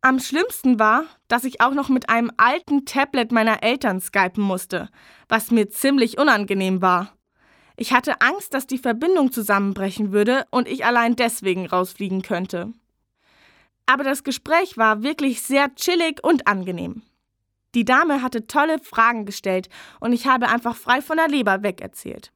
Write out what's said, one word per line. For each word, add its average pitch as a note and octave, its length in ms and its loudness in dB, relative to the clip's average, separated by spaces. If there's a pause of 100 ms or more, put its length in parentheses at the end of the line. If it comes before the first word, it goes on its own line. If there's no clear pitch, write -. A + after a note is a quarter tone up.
Am C4 180 4
schlimmsten C4+ 600 0
war, A3 260 4 (240)
dass B3 160 0
ich B3+ 160 -4
auch B3+ 120 2
noch C#4 140 -2
mit B3+ 220 0
einem A#3 260 2
alten C4+ 480 2
Tablet C4+ 480 -2
meiner A3 320 2
Eltern A3+ 380 -2
skypen F#3+ 420 0
musste, F#3 460 -4 (400)
was A3 200 0
mir G#3+ 200 2
ziemlich C4+ 480 0
unangenehm G3 640 2
war. F3+ 320 0 (640)
Ich - 160 -4
hatte B3+ 260 0
Angst, E4+ 340 0
dass C4+ 140 -4
die C4 100 -4
Verbindung C4+ 540 0
zusammenbrechen G3+ 800 -2
würde G#3 400 2
und B3+ 160 0
ich - 160 -6
allein A#3+ 320 2
deswegen G3 520 -2
rausfliegen F#3 540 -2
könnte. F#3 520 -6 (1120)
Aber C4+ 180 2
das C4+ 220 -2
Gespräch D#4+ 520 -2
war A3 260 2
wirklich C#4 380 -2
sehr C#4 340 0
chillig E4+ 460 0
und D4+ 260 2
angenehm. F3+ 560 -4 (680)
Die A#3 120 2
Dame C#4 360 2
hatte A#3+ 240 -6
tolle D4+ 340 0
Fragen A3+ 460 0
gestellt F#3+ 440 -4 (320)
und A#3+ 100 -2
ich A#3+ 160 0
habe B3+ 220 2
einfach A#3 260 -2
frei B3+ 260 0
von D#4 160 -4
der D#4+ 120 2
Leber G#3 340 0
weg G3+ 180 -4
erzählt. - 540 -16